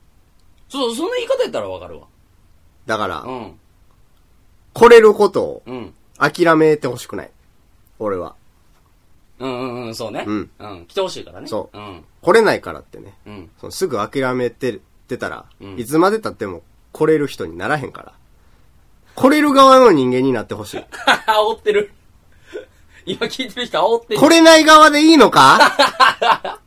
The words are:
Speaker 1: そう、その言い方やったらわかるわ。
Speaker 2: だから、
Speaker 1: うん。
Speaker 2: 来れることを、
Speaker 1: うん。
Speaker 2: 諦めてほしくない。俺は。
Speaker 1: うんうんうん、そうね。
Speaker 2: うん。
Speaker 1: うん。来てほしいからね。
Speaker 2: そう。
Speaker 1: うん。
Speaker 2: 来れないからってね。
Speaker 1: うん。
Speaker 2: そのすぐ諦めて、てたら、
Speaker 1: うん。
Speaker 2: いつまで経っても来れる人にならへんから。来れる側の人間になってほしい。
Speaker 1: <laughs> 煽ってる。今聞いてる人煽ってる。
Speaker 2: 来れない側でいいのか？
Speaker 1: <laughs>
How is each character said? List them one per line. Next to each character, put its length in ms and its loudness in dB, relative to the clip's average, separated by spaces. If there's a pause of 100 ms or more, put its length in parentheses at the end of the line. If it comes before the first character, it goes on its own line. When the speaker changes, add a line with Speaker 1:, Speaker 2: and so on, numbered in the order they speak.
(680)
Speaker 1:
そ 220 -8
う、 40 -10
そ 80 -10
の 120 -6
言 100 -6
い 20 -12
方 160 -4
や 60 -4
っ 40 -14
た 80 -8
ら 80 -10
わ 120 -14
か 80 -18
る 100 -20
わ。 80 -20 (800)
Speaker 2:
だ 120 -4
か 100 -4
ら、 140 -10
Speaker 1:
う 80 -14
ん。 280 -16 (1120)
Speaker 2:
来 160 4
れ 120 8
る 140 6
こ 140 0
と 160 -4
を、 220 -12
Speaker 1:
う 60 -14
ん。 220 -16 (240)
Speaker 2:
諦 380 0
め 200 2
て 100 -8
ほ 100 -8
し 100 -18
く 100 -16
な 80 -14
い。 60 -20 (680)
俺 180 -6
は。 180 -12 (1040)
Speaker 1:
う 80 -12
ん 140 -10
う 40 -10
ん 220 -12
う 40 -12
ん、 40 -14
そ 140 -10
う 40 -16
ね。 140 -10
Speaker 2:
う 60 -8
ん。 260 -10
Speaker 1:
う 80 -20
ん。 200 -20
来 80 -20
て 60 -6
ほ 80 -6
し 120 -16
い 40 -18
か 80 -20
ら 80 -20
ね。 80 -20
Speaker 2:
そ 240 -10
う。 60 -20
Speaker 1:
う 20 -18
ん。 240 -20 (160)
Speaker 2:
来 120 0
れ 100 4
な 120 0
い 60 -6
か 120 -14
ら 80 -16
っ 40 -20
て 140 -20
ね。 160 -20 (120)
Speaker 1:
う 40 -20
ん。 280 -20
Speaker 2:
そ 80 -20
の 60 -20
す 140 -6
ぐ 100 -8
諦 380 -6
め 160 -6
て、 300 -10 (280)
て 100 -12
た 100 -10
ら、 180 -16 (140)
Speaker 1:
う 60 -20
ん。 120 -16
Speaker 2:
い 60 -10
つ 140 -4
ま 120 2
で 100 -4
経 100 -12
っ 40 -12
て 120 -10
も 160 -14 (300)
来 140 -4
れ 120 2
る 80 -6
人 200 -12
に 100 -16
な 120 -10
ら 80 -4
へ 100 -10
ん 60 -18
か 100 -20
ら。 100 -20 (1040)
来 120 2
れ 120 2
る 120 0
側 280 6
の 100 8
人 180 2
間 120 0
に 120 0
な 120 -6
っ 20 -20
て 80 -14
ほ 100 -12
し 100 -16
い。 20 -12 (100)
Speaker 1:
<laughs> 400 -4
煽 320 -2
っ 20 -20
て 120 -4
る。 200 -4 (1120)
今 220 -8
聞 200 -10
い 40 -16
て 100 -12
る 60 -8
人 120 -6
煽 240 -2
っ 40 -20
て 80 -8
る。 60 -4
Speaker 2:
来 80 6
れ 120 6
な 160 8
い 80 4
側 260 8
で 120 0
い 100 6
い 40 6
の 140 6
か？ 280 6 (640)
Speaker 1:
<laughs> 460 -4